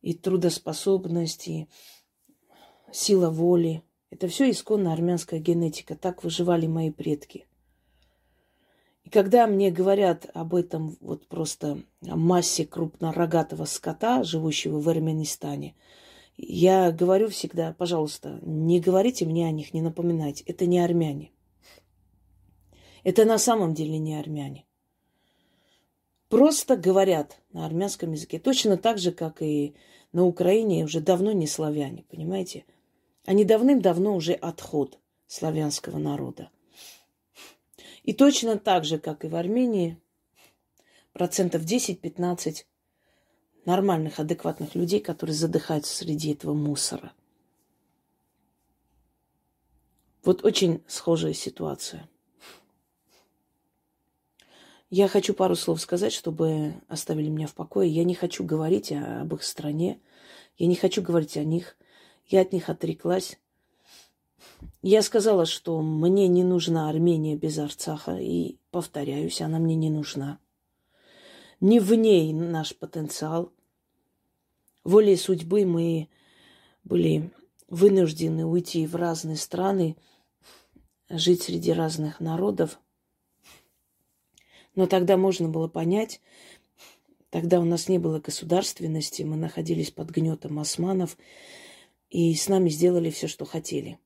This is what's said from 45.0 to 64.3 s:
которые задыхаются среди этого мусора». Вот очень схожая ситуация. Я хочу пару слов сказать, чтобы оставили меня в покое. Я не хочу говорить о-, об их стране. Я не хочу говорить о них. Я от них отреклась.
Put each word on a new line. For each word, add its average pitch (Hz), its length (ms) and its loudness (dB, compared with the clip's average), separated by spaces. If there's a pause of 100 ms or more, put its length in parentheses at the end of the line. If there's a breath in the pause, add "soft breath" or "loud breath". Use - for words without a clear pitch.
которые 160 340 -6
задыхаются 156 600 -2
среди 151 380 -4
этого 147 220 -6
мусора». - 580 -4 (3000)
Вот 185 180 2
очень 175 440 2
схожая 160 480 -2
ситуация. - 760 -10 (2750 soft breath)
Я 196 180 4
хочу 196 280 2
пару 185 200 2
слов 165 280 -2
сказать, 190 320 -2
чтобы 156 580 -2 (160)
оставили 156 400 -4
меня 156 180 -4
в - 60 -12
покое. 175 380 0
Я 160 140 0
не 180 100 0
хочу 175 280 -6
говорить 160 480 -2
о-, 147 300 -6
об 160 140 -6
их 151 80 -10
стране. 160 580 -6 (560 loud breath)
Я 170 100 0
не 175 100 4
хочу 185 260 0
говорить 170 340 0
о 151 80 -4
них. 165 320 -4 (500 soft breath)
Я 190 140 4
от 185 140 0
них 170 160 -4
отреклась. 165 680 -4 (1400 loud breath)